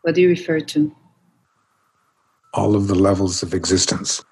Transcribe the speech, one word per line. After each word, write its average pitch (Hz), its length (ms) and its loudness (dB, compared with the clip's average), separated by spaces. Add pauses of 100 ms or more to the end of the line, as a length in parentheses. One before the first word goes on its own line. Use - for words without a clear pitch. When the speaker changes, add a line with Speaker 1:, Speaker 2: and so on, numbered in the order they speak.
Speaker 1:
what 170 140 0
do 180 40 2
you 180 80 6
refer 170 300 0
to? 151 340 -2 (1600)
Speaker 2:
All 101 200 0
of 101 140 0
the 98 80 2
levels 95 480 0
of 87 100 -8
existence. 90 680 -2 (120)